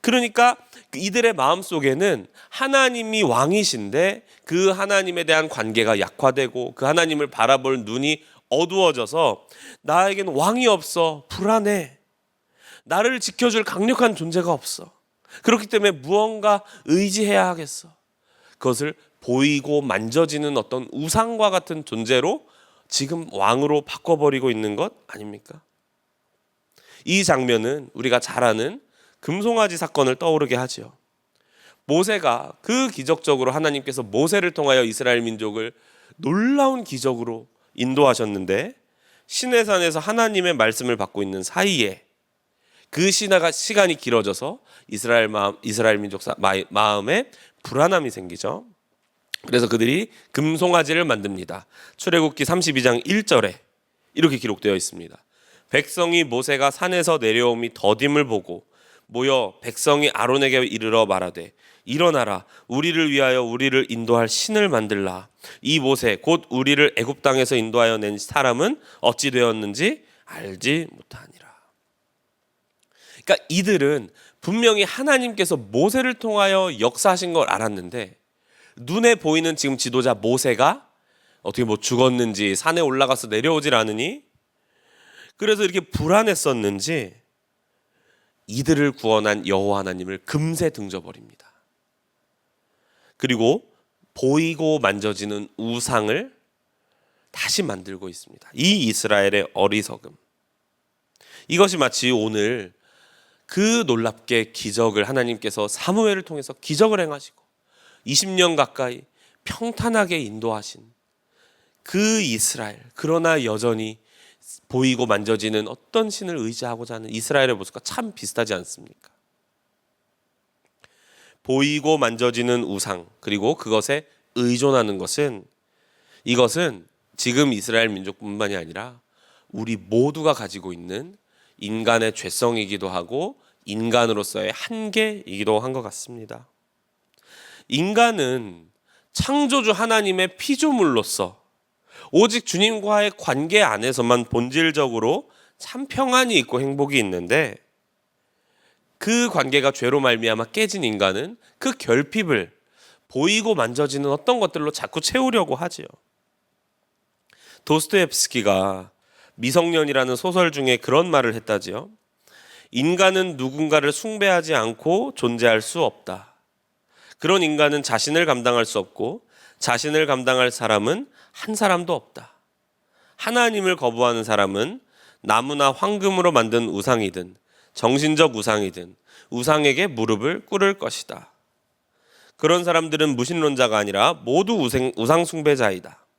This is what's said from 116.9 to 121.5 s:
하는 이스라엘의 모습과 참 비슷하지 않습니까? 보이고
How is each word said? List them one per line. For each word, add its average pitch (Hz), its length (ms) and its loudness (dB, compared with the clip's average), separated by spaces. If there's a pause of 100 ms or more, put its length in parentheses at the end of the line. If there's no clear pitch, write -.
하는 110 140 -14
이스라엘의 127 460 0
모습과 95 280 -14
참 226 300 -8
비슷하지 107 400 -4
않습니까? - 560 -12 (2250)
보이고 147 560 0